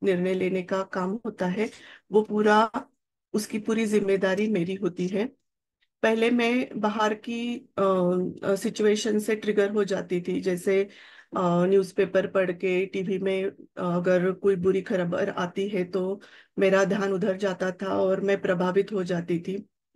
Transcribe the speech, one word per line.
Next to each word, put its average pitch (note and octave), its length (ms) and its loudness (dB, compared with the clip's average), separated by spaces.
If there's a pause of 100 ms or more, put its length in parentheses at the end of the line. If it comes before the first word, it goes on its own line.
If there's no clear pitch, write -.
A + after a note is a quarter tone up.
निर्णय F#3 300 2
लेने F#3 280 -2
का F#3+ 220 -4
काम F#3+ 420 -4
होता G#3+ 220 -4
है, G#3 240 -2 (400)
वो G#3 100 4
पूरा, G#3+ 500 4 (640)
उसकी G#3+ 260 -4
पूरी A3 260 -2
जिम्मेदारी G3 600 2
मेरी F#3+ 280 0
होती F3+ 320 -4
है। G3 180 -2 (800)
पहले A3+ 280 2
मैं A#3+ 480 0
बाहर G#3+ 340 0
की, A#3 640 -6
अ, G3 40 -2 (600)
अ, G3 120 2
सिचुएशन G#3+ 640 0
से G#3+ 160 0
ट्रिगर G#3 360 0
हो G#3 120 0
जाती F#3 380 -2
थी, F#3 200 -4
जैसे, F#3+ 420 0 (540)
अ, F3 280 2
न्यूज़पेपर F#3+ 640 2
पढ़ F#3+ 240 0
के, F3+ 340 0
टीवी F#3+ 320 -4
में, F#3+ 280 -2
अ, G3 100 -6 (220)
अगर F3+ 540 2
कोई G3 240 2
बुरी F#3 260 2
खबर F#3 480 -2
आती G3 400 -4
है F#3 140 -2
तो F#3 380 -4 (380)
मेरा G3 240 6
ध्यान G3 300 0
उधर F#3+ 240 0
जाता F#3 340 -2
था F#3+ 160 -8
और F#3+ 340 0
मैं G3 200 0
प्रभावित F#3 520 0
हो F#3+ 100 -2
जाती F3 360 -2
थी। F#3+ 300 -8 (260)